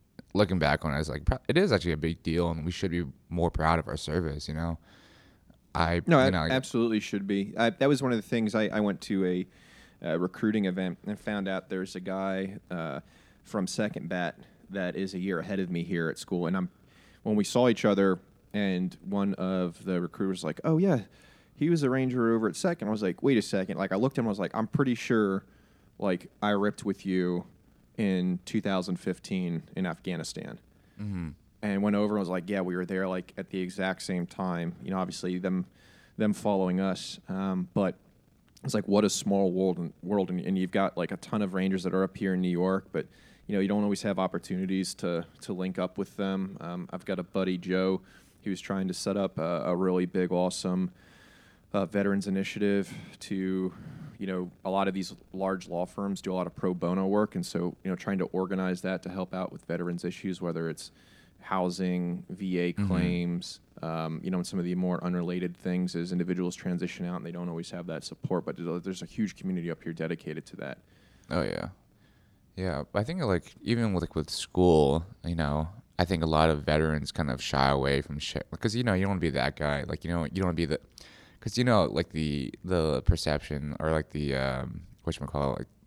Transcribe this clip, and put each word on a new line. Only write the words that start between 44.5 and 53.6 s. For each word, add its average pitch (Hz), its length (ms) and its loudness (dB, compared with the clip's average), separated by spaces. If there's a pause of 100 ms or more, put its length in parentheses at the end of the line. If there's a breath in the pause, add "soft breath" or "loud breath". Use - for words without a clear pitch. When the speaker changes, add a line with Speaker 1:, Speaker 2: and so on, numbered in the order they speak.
Speaker 2:
to, 85 300 -2 (160)
to 110 120 -8
link 92 260 -4
up 92 180 -4
with 98 180 -6
them. 95 460 -4
Um, 87 300 -8
I've 90 140 -8
got 95 140 -4
a 90 40 -6
buddy, 92 340 -2
Joe, 92 440 0 (420 loud breath)
who's 95 180 -4
trying 95 260 -2
to 90 60 -2
set 98 240 -2
up 95 220 0
a, 82 260 0
a 90 100 2
really 92 300 2
big, 90 260 0
awesome, 90 600 0 (840 loud breath)
uh, 98 120 0
veterans 98 420 2
initiative 101 640 0 (260 loud breath)
to, 95 540 -2 (440 loud breath)